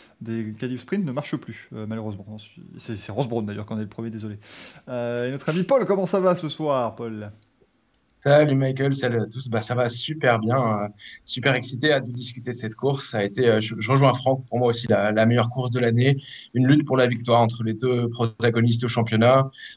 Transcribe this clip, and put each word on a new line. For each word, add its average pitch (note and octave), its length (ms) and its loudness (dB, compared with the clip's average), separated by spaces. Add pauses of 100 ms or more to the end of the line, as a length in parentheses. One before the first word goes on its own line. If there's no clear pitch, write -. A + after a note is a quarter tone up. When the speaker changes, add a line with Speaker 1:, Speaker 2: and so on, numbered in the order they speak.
(220)
Speaker 1:
des A2+ 360 -6
qualifs B2 240 -6
sprint G3 220 -4
ne C#3+ 80 -4
marche C#3+ 240 -6
plus, - 380 -14
euh, A2 140 -10
malheureusement. G#2+ 380 -8 (520)
C'est, - 180 -10
c'est G2 160 -12
Ross A#2+ 160 -2
Brown A2+ 180 -2
d'ailleurs G#2 200 -8
qui A2 80 -10
en A2 60 -4
est G#2+ 40 -6
le G#2 60 -10
premier, A2+ 220 -10
désolé. G#2+ 260 -10 (500)
Euh, A#2+ 400 -4
et B2+ 40 -6
notre C#3 180 -6
ami F3 140 -2
Paul, B3+ 220 2
comment F#3+ 200 0
ça G3 140 0
va F#3 160 4
ce E3+ 120 -6
soir, C3+ 480 -2
Paul ? G#2+ 360 -10 (920)
Speaker 2:
Salut C#3+ 340 6
Michael, C3+ 400 0
salut A#2 240 0
à A2 60 0
tous. C3 240 -8
Bah, A2 120 0
ça A#2+ 140 0
va B2 140 0
super B2 500 0
bien, A2 160 0
euh, G#2+ 320 0 (380)
super C3 300 0
excité, C3 360 -2
hâte B2+ 160 0
de B2 60 -10
discuter A#2+ 380 -10
de A2+ 40 -8
cette A2 200 -8
course. C#3 340 -2
Ça A2+ 80 -4
a G2+ 80 0
été, G2+ 240 0
euh, G#2+ 100 4
je, A2+ 180 -4
je A2+ 140 -4
rejoins C3+ 220 6
Franck, C3+ 340 -2
pour A#2 120 -4
moi B2 100 4
aussi A#2 180 -2
la, G#2 240 2
la A2 140 4
meilleure A#2 240 4
course B2 220 -4
de B2 100 -2
l'année. A#2+ 340 4 (380)
Une B2+ 120 2
lutte C#3+ 200 6
pour C3+ 100 0
la B2+ 120 4
victoire A#2 340 2
entre A2+ 240 0
les A2 80 -2
deux A#2+ 340 0
protagonistes A#2 800 2
au - 20 -2
championnat. A#2 640 4 (280)